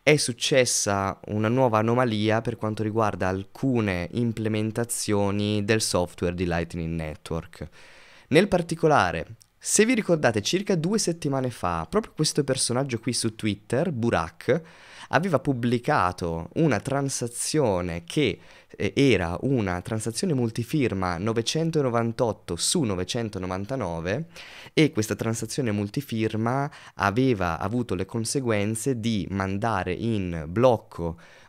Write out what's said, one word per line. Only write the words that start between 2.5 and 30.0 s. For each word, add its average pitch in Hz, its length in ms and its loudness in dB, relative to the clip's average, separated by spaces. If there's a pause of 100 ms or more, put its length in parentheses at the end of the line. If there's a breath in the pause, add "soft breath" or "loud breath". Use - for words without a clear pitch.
quanto 107 260 -4
riguarda 104 440 0
alcune 98 840 0
implementazioni 107 1500 0
del 110 160 2
software 90 540 -2
di 90 100 0
Lightning 85 480 -2
Network. 80 720 -8 (600 loud breath)
Nel 175 200 6
particolare, 143 880 2 (200)
se - 260 2
vi 247 120 4
ricordate, 143 480 2
circa 196 320 0
due 180 240 0
settimane 139 500 -2
fa, 85 400 -4
proprio 220 240 -2
questo 151 300 0
personaggio 127 560 0
qui 123 140 -4
su 113 200 -2
Twitter, 120 580 -2
Burak, 113 720 0 (480 loud breath)
aveva 170 300 2
pubblicato 117 1160 0
una 135 240 4
transazione 120 1200 -2
che, 117 360 0 (360 loud breath)
eh, - 200 -2
era 90 460 4
una 104 400 0
transazione 113 520 -4
multifirma 110 840 0
novecentonovantotto 117 1400 0
su - 260 0
novecentonovantanove 98 1500 -4 (460 loud breath)
e 156 180 4
questa 107 240 -2
transazione 113 560 -2
multifirma 110 1000 -2 (260 loud breath)
aveva 98 640 2
avuto 117 340 -2
le 92 120 -2
conseguenze 113 920 -2
di 107 300 0
mandare 98 640 -2
in 92 540 -2